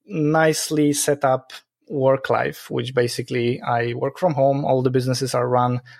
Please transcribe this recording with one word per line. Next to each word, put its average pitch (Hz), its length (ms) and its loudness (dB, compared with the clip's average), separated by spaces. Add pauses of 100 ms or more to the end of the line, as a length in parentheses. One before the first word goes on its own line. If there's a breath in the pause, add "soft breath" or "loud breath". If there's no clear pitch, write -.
nicely 156 880 2
set 143 320 0
up 131 260 0 (380)
work 135 400 2
life, 117 420 -2
which 131 240 -6
basically 123 640 -2
I 120 320 -2
work 131 240 -6
from 170 180 0
home. 139 280 2
All 131 180 2
the 131 80 2
businesses 127 460 0
are 123 120 0
run 123 340 2 (180 loud breath)